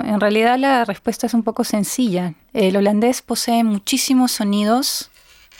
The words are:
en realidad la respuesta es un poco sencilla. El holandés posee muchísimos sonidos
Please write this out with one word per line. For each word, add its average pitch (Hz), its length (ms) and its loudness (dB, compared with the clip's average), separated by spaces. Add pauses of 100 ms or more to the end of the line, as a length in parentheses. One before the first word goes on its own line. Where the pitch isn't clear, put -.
en 208 160 0
realidad 220 380 2
la 262 260 2
respuesta 202 400 -4
es 226 80 -2
un 233 80 2
poco 226 220 -2
sencilla. 190 720 -2 (180)
El 196 240 2
holandés 214 460 0
posee 233 400 -2
muchísimos 247 720 0
sonidos 214 760 -2 (500)